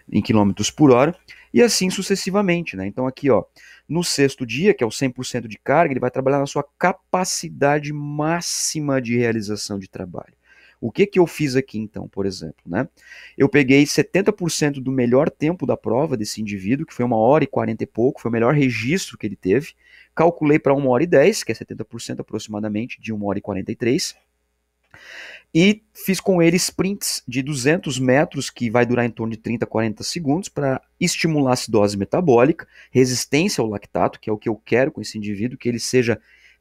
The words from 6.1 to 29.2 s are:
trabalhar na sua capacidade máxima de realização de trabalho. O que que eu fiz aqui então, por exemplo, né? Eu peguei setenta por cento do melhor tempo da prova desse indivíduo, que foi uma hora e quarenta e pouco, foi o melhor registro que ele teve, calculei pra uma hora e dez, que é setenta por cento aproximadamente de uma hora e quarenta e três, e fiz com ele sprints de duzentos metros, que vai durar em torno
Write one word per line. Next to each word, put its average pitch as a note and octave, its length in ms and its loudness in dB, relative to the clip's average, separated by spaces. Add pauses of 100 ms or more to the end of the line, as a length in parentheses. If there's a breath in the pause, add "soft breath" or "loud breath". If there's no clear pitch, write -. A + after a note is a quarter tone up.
trabalhar C3+ 280 0
na C#3 60 -2
sua C#3+ 200 -6 (120)
capacidade D3+ 1160 -2
máxima D3 1080 -4
de A#2+ 160 -2
realização G#2+ 600 -2
de F#2+ 120 -10
trabalho. - 440 -12 (480 soft breath)
O A2 100 -4
que G3 160 2
que G3+ 100 -4
eu F3+ 80 6
fiz D3 300 -4
aqui C3 240 -4
então, G2+ 280 -12
por G2 180 -6
exemplo, F#2 400 -10
né? G2+ 220 -6 (500 loud breath)
Eu C3+ 100 2
peguei C#3 380 4
setenta F3 460 0
por F3 200 -4
cento C#3+ 300 -2
do C3 100 -4
melhor C3 400 2
tempo D#3 340 -2
da A#2+ 120 0
prova C3 400 -2
desse G#2+ 240 -6
indivíduo, G#2 440 -4
que - 80 -20
foi B2 120 -2
uma A#2+ 100 0
hora B2+ 280 6
e C3 40 -2
quarenta A2+ 360 -4
e G#2+ 40 -8
pouco, A#2+ 340 -2
foi A#2+ 80 -4
o - 20 -4
melhor A#2 220 2
registro C3 640 0
que - 80 -10
ele G#2 120 -6
teve, A2 360 0 (400 soft breath)
calculei D#3 460 2
pra C#3+ 140 2
uma C#3 160 0
hora B2+ 140 4
e F3 40 -2
dez, E3+ 360 4
que - 80 -6
é A2+ 40 -2
setenta A2 300 -12
por A2+ 160 -16
cento B2+ 180 -10
aproximadamente G#2+ 800 -8
de A2+ 120 -8
uma G#2 120 -6
hora G2+ 140 -2
e - 20 -20
quarenta F#2+ 300 -6
e A#2 40 -6
três, B2 400 -2 (1400 loud breath)
e G3 280 4 (120)
fiz - 260 -4
com F#3 220 2
ele E3 160 4
sprints - 680 -4
de B2 160 -6
duzentos C#3+ 560 -2
metros, C3 520 0
que A#2+ 200 -4
vai A#2+ 160 4
durar A#2+ 200 0
em A#2+ 40 -2
torno A2+ 220 -8